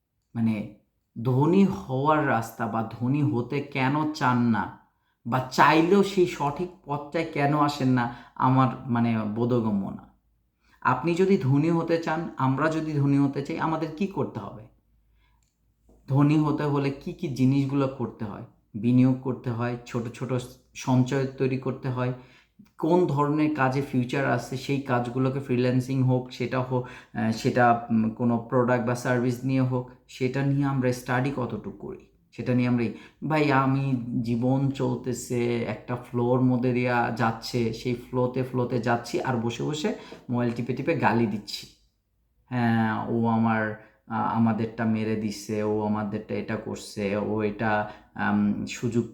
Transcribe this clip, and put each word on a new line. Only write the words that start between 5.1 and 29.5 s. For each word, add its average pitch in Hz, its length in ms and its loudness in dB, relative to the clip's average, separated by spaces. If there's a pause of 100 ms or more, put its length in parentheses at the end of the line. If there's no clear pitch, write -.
বা 113 120 0 (120)
চাইলেও 165 520 6
সেই 185 240 2
সঠিক 147 420 -4 (160)
পথটায় 147 480 -4
কেন 143 260 2
আসেন 143 300 2
না, 123 260 2 (200)
আমার 131 320 4 (180)
মানে 117 340 2
বোধগম্য 107 680 0
না। - 260 -14 (680)
আপনি 156 340 0
যদি 190 220 4
ধনী 143 320 2
হতে 165 280 2
চান, 165 400 -4
আমরা 135 320 2
যদি 156 240 -4
ধনী 139 240 2
হতে 139 280 0
চাই, 165 140 -6
আমাদের 160 280 -2 (100)
কি 196 100 0
করতে - 320 -6
হবে? 104 240 -12 (1400)
ধনী 147 300 4
হতে 151 260 0
হলে 143 260 0
কি 165 240 -8
কি 170 140 -8
জিনিসগুলো 135 600 2
করতে 120 380 -8
হয়? 101 180 -10 (300)
বিনিয়োগ 127 480 4
করতে 127 280 -6
হয়, 120 360 -4
ছোট 117 280 -6
ছোট 127 200 -6 (400)
সঞ্চয় 131 540 2
তৈরি 131 300 -2
করতে 131 320 -4
হয়, 123 240 -2 (640)
কোন 175 280 4
ধরনের 147 500 2
কাজে 135 260 2
ফিউচার 131 500 0
আছে 127 260 -2
সেই 139 240 -2
কাজগুলোকে 131 580 0
ফ্রিল্যান্সিং 127 640 0
হোক, 127 280 2
সেটা 127 300 -4
হোক, 127 260 -2 (280)
আহ, 113 160 0
সেটা, 120 580 2
উম, 110 200 2
কোনো 117 400 0
প্রোডাক্ট 123 380 2
বা 123 80 0
সার্ভিস 123 480 0
নিয়ে 131 180 0